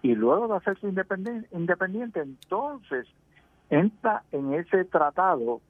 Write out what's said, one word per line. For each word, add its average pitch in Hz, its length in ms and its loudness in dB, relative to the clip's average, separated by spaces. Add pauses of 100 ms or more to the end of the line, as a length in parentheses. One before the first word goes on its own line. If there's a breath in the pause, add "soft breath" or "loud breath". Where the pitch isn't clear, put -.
Y 123 140 4
luego 143 320 4
de 208 100 0
hacerse 196 300 -2
independen-, 196 640 -4
independiente, 185 680 -2
entonces 185 840 -8 (640 soft breath)
entra 208 640 0
en 139 220 -4
ese 180 320 0
tratado 147 840 0